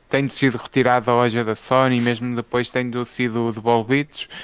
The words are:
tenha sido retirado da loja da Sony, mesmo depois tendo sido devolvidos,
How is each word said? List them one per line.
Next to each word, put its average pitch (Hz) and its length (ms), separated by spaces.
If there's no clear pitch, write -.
tenha 139 200
sido 127 280
retirado 123 500
da 123 60
loja 120 300
da 110 120
Sony, 131 440
mesmo 120 360
depois 120 340
tendo 123 340
sido 117 480
devolvidos, 117 800